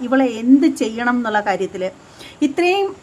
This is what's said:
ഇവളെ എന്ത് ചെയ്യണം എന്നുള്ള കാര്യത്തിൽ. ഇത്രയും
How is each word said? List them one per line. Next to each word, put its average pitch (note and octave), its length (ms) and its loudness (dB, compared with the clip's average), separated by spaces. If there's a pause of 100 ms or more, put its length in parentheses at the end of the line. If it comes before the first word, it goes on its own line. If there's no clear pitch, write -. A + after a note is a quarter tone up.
ഇവളെ C4 240 2 (160)
എന്ത് C4+ 260 6 (140)
ചെയ്യണം A#3+ 360 -2
എന്നുള്ള G#3+ 300 -2
കാര്യത്തിൽ. F#3 360 -4 (580)
ഇത്രയും F4 460 0 (160)